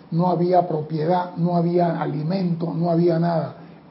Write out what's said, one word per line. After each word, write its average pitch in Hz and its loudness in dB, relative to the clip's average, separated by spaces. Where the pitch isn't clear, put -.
no 170 2
había 175 2
propiedad, 160 -2
no 175 0
había 170 2
alimento, 160 -2
no 170 0
había 165 4
nada. 165 -2